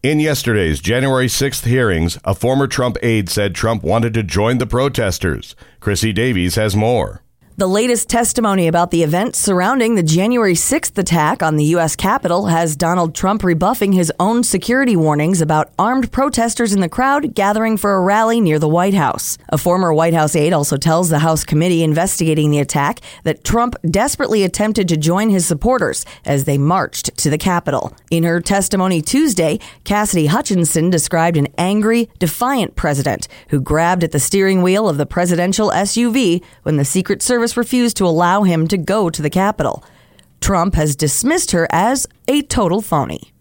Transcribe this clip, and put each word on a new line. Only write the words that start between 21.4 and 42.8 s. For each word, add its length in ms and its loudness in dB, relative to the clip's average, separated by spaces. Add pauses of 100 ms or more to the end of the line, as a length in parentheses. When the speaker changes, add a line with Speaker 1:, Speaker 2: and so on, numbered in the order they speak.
Speaker 2:
committee 400 2
investigating 680 0
the 80 2
attack 420 -2 (240)
that 200 -4
Trump 320 0 (120)
desperately 560 0
attempted 440 0
to 80 2
join 320 0
his 160 2
supporters 640 -2 (180)
as 200 0
they 120 0
marched 640 -2
to 100 -2
the 100 0
Capitol. 560 -2 (160)
In 140 0
her 160 0
testimony 640 0
Tuesday, 560 0 (260)
Cassidy 420 0
Hutchinson 640 0
described 480 0
an 120 2 (100)
angry, 500 0 (100)
defiant 580 -2
president 520 -2 (220)
who 100 0
grabbed 420 0
at 100 -2
the 60 0
steering 440 2
wheel 260 2
of 80 0
the 100 -2
presidential 640 0
S 280 -2
U 120 2
V 320 0 (200)
when 160 0
the 80 2
Secret 340 -2
Service 220 0 (140)
refused 400 0
to 100 0
allow 380 2
him 240 2
to 100 0
go 320 -2
to 100 -10
the 80 -2
Capitol. 560 -2 (560)
Trump 340 0
has 200 2
dismissed 560 -2
her 200 2
as 360 0 (220)
a 140 2
total 380 0